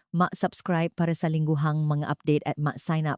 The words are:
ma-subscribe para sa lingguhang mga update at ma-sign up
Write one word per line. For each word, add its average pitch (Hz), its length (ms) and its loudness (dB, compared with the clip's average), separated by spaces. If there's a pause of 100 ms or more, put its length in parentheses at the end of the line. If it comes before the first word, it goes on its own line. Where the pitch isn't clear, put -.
(140)
ma-subscribe 170 800 0
para 165 240 0
sa - 80 -4
lingguhang 156 640 2
mga 147 160 0
update 147 400 0
at - 140 -4
ma-sign 156 500 0
up - 80 -2